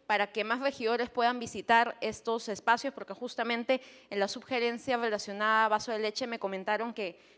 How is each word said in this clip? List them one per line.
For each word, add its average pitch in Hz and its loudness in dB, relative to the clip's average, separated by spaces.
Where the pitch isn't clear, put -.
para 202 0
que 214 -2
más 226 -2
regidores 240 -2
puedan 247 0
visitar 233 2
estos 226 -4
espacios, 233 0
porque 196 -12
justamente 240 -2
en 202 -4
la 196 2
subgerencia 240 -2
relacionada 214 2
a 220 6
vaso 214 2
de 214 -2
leche 214 -2
me 233 -6
comentaron 208 -2
que 196 -6